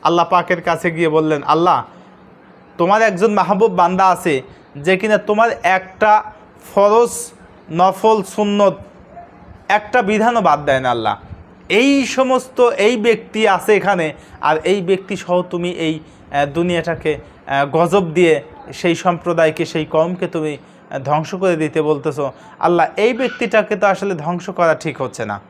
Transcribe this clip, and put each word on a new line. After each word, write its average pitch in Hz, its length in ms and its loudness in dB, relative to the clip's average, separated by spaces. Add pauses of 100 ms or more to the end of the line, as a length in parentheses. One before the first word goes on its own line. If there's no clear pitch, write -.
আল্লাহ 170 260 2
পাকের 175 320 0
কাছে 170 300 -2
গিয়ে 160 180 0
বললেন, 156 340 0
"আল্লাহ, 156 400 2 (920)
তোমার 196 240 2
একজন 208 320 2
মাহবুব 196 380 2
বান্দা 185 360 2
আছে 170 340 0 (340)
যে 156 220 0
কিনা 214 200 0
তোমার 214 320 2 (140)
একটা 214 600 2 (520)
ফরজ, 220 560 2 (400)
নফল, 190 520 2
সুন্নত 202 520 0 (920)
একটা 208 340 0
বিধানও 214 400 0
বাদ 147 240 2
দেয় 135 140 2
না 127 120 -2
আল্লাহ। 110 260 -2 (520)
এই 269 360 2
সমস্ত, 254 560 -2
এই 233 360 2
ব্যক্তি 220 500 0
আছে 202 280 2
এখানে, 175 380 0 (280)
আর 156 220 0
এই 190 180 0
ব্যক্তি 185 340 -2
সহ 180 260 -2
তুমি 175 280 -6
এই, 160 300 -4 (320)
আহ, 143 140 0
দুনিয়াটাকে, 160 720 -2 (300)
আহ, 139 240 0
গজব 175 320 2
দিয়ে 165 380 2 (320)
সেই 170 220 -2
সম্প্রদায়কে, 165 680 0
সেই 156 200 -4
কওমকে 170 420 -2
তুমি, 156 300 -6 (340)
আহ, 139 80 -8
ধ্বংস 147 360 -2
করে 180 200 0
দিতে 156 260 -2
বলতেছো। 147 500 -2 (280)
আল্লাহ, 170 280 2 (100)
এই 220 160 2
ব্যক্তিটাকে 226 640 -2
তো 202 120 0
আসলে 196 280 -2
ধ্বংস 170 340 -6
করা 170 260 0
ঠিক 143 260 -8
হচ্ছে 123 240 -8
না।" 101 140 -8 (100)